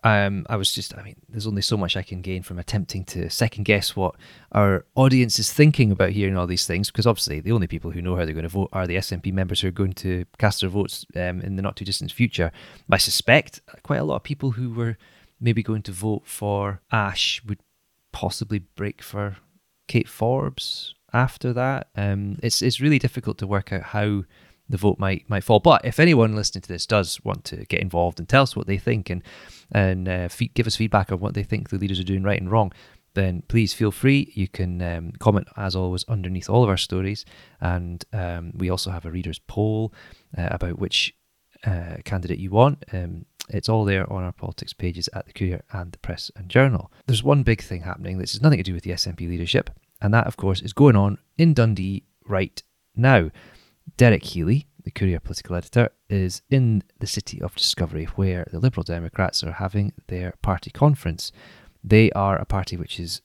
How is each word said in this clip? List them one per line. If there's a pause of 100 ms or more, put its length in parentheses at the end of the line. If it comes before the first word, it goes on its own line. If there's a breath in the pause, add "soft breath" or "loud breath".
Um,
I
was
just,
I
mean, (140)
there's
only
so
much
I
can
gain
from
attempting
to
second
guess
what (360 loud breath)
our (120)
audience
is
thinking
about
hearing
all
these
things,
because
obviously
the
only
people
who
know
how
they're
gonna
vote
are
the
S
N
P
members
who
are
going
to (140)
cast
their
votes, (100)
um,
in
the
not
too
distant
future. (380 loud breath)
I
suspect (220)
quite
a
lot
of
people
who
were (420 soft breath)
maybe
going
to
vote
for (100)
Ash
would (520)
possibly
break
for (500)
Kate
Forbes (180)
after
that.
Um,
it's,
it's
really
difficult
to
work
out
how (480 soft breath)
the
vote
might,
might
fall.
But
if
anyone
listening
to
this
does
want
to
get
involved
and
tell
us
what
they
think
and, (500 loud breath)
and,
uh,
fe-,
give
us
feedback
on
what
they
think
the
leaders
are
doing
right
and
wrong, (420 soft breath)
then
please
feel
free.
You
can,
um,
comment, (100)
as
always,
underneath
all
of
our
stories. (340 loud breath)
And, (100)
um,
we
also
have
a
readers'
poll, (440 loud breath)
uh,
about
which, (520)
uh,
candidate
you
want.
Um, (240)
it's
all
there
on
our
politics
pages
at
the
Courier (120)
and
the
Press
and
Journal. (160 soft breath)
There's
one
big
thing
happening.
This
has
nothing
to
do
with
the
S
N
P
leadership. (320)
And
that,
of
course,
is
going
on (200)
in
Dundee (200)
right (320)
now. (680 soft breath)
Derek
Healy, (160)
the
Courier
political
editor, (200)
is
in (180)
the
City
of
Discovery, (100)
where
the
Liberal
Democrats
are
having (160)
their
party
conference. (520 loud breath)
They
are
a
party
which
is